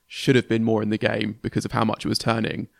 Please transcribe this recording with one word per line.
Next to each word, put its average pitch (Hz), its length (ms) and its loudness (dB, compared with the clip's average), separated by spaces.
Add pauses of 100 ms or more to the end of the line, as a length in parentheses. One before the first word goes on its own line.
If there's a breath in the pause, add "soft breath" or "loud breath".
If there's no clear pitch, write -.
should - 300 2
have 120 140 4
been 113 160 2
more 110 180 2
in 107 60 -2
the 107 80 0
game 110 440 -2
because 120 220 -4
of - 80 -6
how 113 140 2
much - 200 -2
it - 40 -2
was 110 80 0
turning. 113 500 -2 (120)